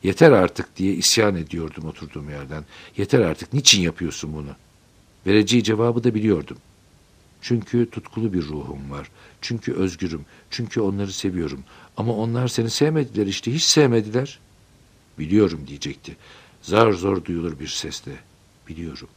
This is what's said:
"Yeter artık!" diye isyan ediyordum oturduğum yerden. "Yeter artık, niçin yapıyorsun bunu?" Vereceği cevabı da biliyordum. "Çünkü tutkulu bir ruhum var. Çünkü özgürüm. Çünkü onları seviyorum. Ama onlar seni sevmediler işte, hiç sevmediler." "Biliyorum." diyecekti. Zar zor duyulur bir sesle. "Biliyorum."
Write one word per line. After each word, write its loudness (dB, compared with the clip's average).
"Yeter 8
artık!" 4
diye 0
isyan 2
ediyordum -8
oturduğum -12
yerden. -12
"Yeter 2
artık, 0
niçin 4
yapıyorsun -4
bunu?" -10
Vereceği 4
cevabı 0
da 2
biliyordum. 0
"Çünkü -2
tutkulu -6
bir -2
ruhum -10
var. -14
Çünkü -6
özgürüm. -4
Çünkü -4
onları -2
seviyorum. -6
Ama -2
onlar -2
seni -2
sevmediler 0
işte, -4
hiç -2
sevmediler." 2
"Biliyorum." 2
diyecekti. -12
Zar 4
zor -2
duyulur -6
bir -12
sesle. -10
"Biliyorum." -12